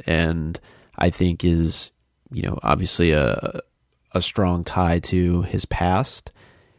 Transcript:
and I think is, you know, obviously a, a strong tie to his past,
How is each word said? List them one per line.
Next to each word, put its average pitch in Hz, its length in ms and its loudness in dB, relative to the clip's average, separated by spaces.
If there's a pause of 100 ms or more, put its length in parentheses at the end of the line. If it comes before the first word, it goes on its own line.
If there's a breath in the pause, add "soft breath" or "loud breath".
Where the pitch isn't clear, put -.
and 82 540 0 (380 soft breath)
I 87 120 2
think 87 340 0
is, 82 480 0 (400)
you - 120 -6
know, - 200 -4
obviously 87 480 2
a, 67 480 0 (540)
a 90 80 0
strong 90 420 0
tie 85 360 2
to 87 440 2
his 87 220 -4
past, - 680 -2 (460 soft breath)